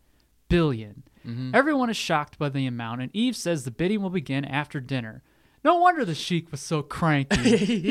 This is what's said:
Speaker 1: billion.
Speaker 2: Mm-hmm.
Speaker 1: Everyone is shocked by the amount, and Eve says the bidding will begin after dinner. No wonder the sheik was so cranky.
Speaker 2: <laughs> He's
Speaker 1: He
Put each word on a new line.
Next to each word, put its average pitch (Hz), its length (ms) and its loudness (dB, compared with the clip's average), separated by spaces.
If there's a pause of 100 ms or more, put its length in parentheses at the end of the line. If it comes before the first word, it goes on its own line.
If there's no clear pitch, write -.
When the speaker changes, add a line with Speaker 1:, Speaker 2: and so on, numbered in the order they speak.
(500)
Speaker 1:
billion. 123 540 0 (220)
Speaker 2:
Mm-hmm. 127 300 -8
Speaker 1:
Everyone 269 340 4
is 214 80 -2
shocked - 400 -2
by 147 120 0
the 135 180 0
amount, 120 340 -4
and 127 120 -6
Eve 233 220 0
says 165 280 -2
the 123 80 -6
bidding 196 300 0
will 190 80 -2
begin 143 360 -2
after 143 360 -4
dinner. 123 420 -6 (400)
No 339 140 4
wonder 339 280 4
the 165 100 -2
sheik - 360 -4
was 143 100 -8
so 156 200 -4
cranky. 147 560 0
Speaker 2:
<laughs> 233 200 6
He's 180 100 2
Speaker 1:
He 202 240 0